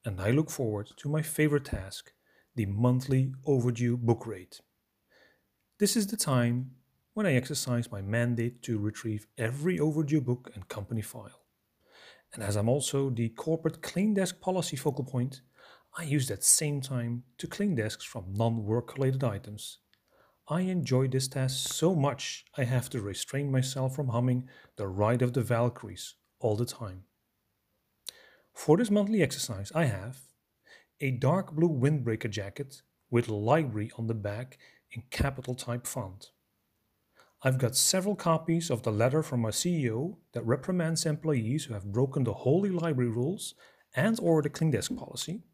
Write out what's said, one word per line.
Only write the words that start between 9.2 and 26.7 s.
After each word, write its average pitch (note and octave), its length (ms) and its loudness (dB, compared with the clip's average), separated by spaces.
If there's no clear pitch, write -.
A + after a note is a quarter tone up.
every C#3+ 440 -2
overdue D3+ 420 2
book B2 320 -2
and F#2+ 140 -14
company G#2 340 -6
file. - 400 -14
And G#2+ 80 -8
as G2+ 120 0
I'm G#2+ 140 2
also C#3 400 0
the A#2 200 0
corporate D#3+ 520 -2
clean G3+ 320 0
desk F#3+ 280 0
policy F#3 340 -2
focal C3 300 -2
point, C3 360 -4
I E3+ 60 -8
use C#3 240 0
that G2 160 -4
same C#3+ 380 2
time A#2+ 420 -4
to E3 80 -6
clean G3+ 260 -2
desks G#2+ 320 -2
from F#2+ 260 -10
non-work A2+ 680 0
related C3 260 0
items. G#2 560 -6
I E3+ 140 0
enjoy C3+ 460 2
this C3 200 0
task C3 460 -2
so F3+ 220 2
much - 500 -2
I C3 100 0
have B2 260 0
to A#2 100 -4
restrain C3+ 500 -4
myself C3 440 0
from C#3+ 140 -2
humming B2 380 0
The G2+ 120 -4
Ride G#2+ 360 4
of B2 100 0
the C3 80 2
Valkyries A#2 720 -2
all G#2+ 160 2
the A#2+ 120 0
time. F#2+ 380 -12